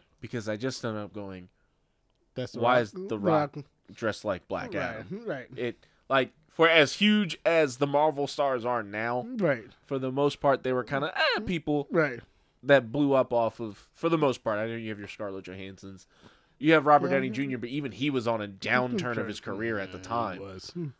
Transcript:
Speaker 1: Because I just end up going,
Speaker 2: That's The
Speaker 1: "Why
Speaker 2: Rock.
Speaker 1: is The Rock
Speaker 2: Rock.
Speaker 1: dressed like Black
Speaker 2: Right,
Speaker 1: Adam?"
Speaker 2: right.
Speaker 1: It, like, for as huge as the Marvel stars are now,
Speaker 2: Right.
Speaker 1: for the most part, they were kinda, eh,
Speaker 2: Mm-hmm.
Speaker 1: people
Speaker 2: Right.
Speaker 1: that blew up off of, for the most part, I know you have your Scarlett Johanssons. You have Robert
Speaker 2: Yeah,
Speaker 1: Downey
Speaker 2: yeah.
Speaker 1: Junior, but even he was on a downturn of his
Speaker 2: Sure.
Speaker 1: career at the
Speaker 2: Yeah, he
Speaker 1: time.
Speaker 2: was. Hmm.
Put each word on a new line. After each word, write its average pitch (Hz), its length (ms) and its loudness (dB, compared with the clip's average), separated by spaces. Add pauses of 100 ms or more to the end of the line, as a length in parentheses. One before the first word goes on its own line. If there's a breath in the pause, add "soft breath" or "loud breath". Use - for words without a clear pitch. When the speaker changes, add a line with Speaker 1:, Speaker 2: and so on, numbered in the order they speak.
(200)
Speaker 1:
Because 110 300 -8
I 107 80 -2
just 127 260 -6
end 110 140 -4
up 104 160 -10
going, 95 340 -12 (880)
Speaker 2:
That's 123 180 -8
The - 80 -10
Speaker 1:
"Why 120 140 4
Speaker 2:
Rock. 123 80 4
Speaker 1:
is 101 80 -8
The 202 280 -6
Rock 156 380 0
Speaker 2:
Rock. 143 80 -12 (280)
Speaker 1:
dressed - 320 -4
like 95 240 -4
Black 90 240 -4
Speaker 2:
Right, 95 100 -4
Speaker 1:
Adam?" 113 420 -8
Speaker 2:
right. 139 300 -6
Speaker 1:
It, 120 300 -6 (240 soft breath)
like, 131 240 2 (160)
for 165 180 4
as 160 280 6
huge 208 500 2
as 156 320 4
the 143 100 0
Marvel 143 400 2
stars 131 380 -2
are 120 180 0
now, 113 420 -4 (120)
Speaker 2:
Right. 139 300 0 (180)
Speaker 1:
for 139 120 -4
the 131 140 -4
most 143 300 2
part, 139 220 4
they 131 100 0
were 127 100 0
kinda, 143 340 -4
eh, - 40 0 (160)
Speaker 2:
Mm-hmm. 214 80 -4
Speaker 1:
people 151 440 -2
Speaker 2:
Right. 147 300 0 (440)
Speaker 1:
that 127 280 6
blew 139 220 2
up 131 180 4
off 117 300 0
of, 107 320 -10
for - 160 -2
the 165 80 4
most 139 260 2
part, 107 160 0
I 110 80 -2
know 113 80 -6
you 113 140 -8
have 104 100 -8
your 101 80 -12
Scarlett 98 380 -8
Johanssons. 95 600 -14 (540 soft breath)
You 151 140 4
have 147 120 4
Robert 143 220 8
Speaker 2:
Yeah, 131 80 0
Speaker 1:
Downey 131 120 0
Speaker 2:
yeah. 120 60 -4
Speaker 1:
Junior, 131 240 -4
but 117 120 -10
even 139 240 -6
he 135 180 -2
was 120 160 0
on 113 140 0
a 104 60 -6
downturn 120 680 -2
of 107 100 -4
his 101 100 -8
Speaker 2:
Sure. 101 180 -10
Speaker 1:
career 110 240 -4
at 95 140 -6
the 92 40 -12
Speaker 2:
Yeah, 92 60 -14
he 92 40 -14
Speaker 1:
time. 107 340 -4
Speaker 2:
was. 95 300 -14
Hmm. 170 160 -8 (120)